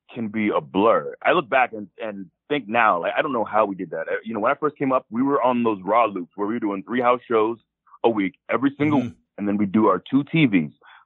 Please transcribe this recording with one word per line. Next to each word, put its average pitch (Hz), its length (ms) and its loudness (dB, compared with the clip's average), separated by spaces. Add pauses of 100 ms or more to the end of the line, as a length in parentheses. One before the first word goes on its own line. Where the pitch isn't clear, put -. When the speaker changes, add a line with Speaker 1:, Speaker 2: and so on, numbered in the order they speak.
(140)
Speaker 1:
can 117 140 -6
be 104 220 -2
a 87 100 0
blur. 82 640 2
I 135 80 2
look 156 160 0
back 123 260 0
and, 104 140 -12 (140)
and 101 280 -10 (200)
think 143 180 -4
now, 107 320 4
like, 92 180 -2
I 135 40 0
don't 151 100 -2
know 113 140 -2
how 107 200 2
we 98 100 -4
did 87 160 -8
that. 80 180 -6
Uh, 95 60 -2 (100)
you 113 80 -10
know, 104 80 -4
when 123 100 2
I 143 40 0
first 147 220 -6
came 135 140 -2
up, 127 180 0
we 117 120 -4
were 139 200 0
on 120 220 0
those 107 200 0
Raw 110 220 2
loops 92 300 -6
where 101 120 -4
we 113 80 -4
were 117 40 -4
doing 101 240 -4
three 113 160 -4
house 123 300 2
shows 113 300 0 (440)
a 120 60 4
week, 101 240 0 (160)
every 123 280 0
single 147 220 2
Speaker 2:
Mm-hmm. 123 100 -4
Speaker 1:
week, - 80 -20 (200)
and 101 100 -4
then 101 100 0
we 104 80 0
do 104 220 4
our 92 240 2
two 135 140 2
T 156 220 2
Vs. 85 240 2 (340)